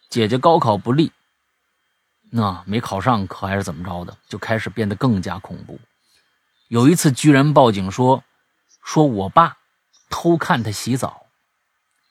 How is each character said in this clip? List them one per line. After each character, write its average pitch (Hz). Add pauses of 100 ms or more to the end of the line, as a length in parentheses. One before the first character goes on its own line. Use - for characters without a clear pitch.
姐 113
姐 120
高 165
考 123
不 98
利， 151 (1200)
那 98
没 104
考 101
上， 101
可 -
还 98
是 101
怎 90
么 80
着 90
的， 90 (100)
就 107
开 110
始 110
变 107
得 104
更 110
加 87
恐 95 (100)
怖。 - (880)
有 117
一 175
次 160
居 151
然 143
报 135
警 95
说， 127 (600)
说 -
我 101
爸 165 (520)
偷 170
看 151
他 107
洗 120
澡， - (840)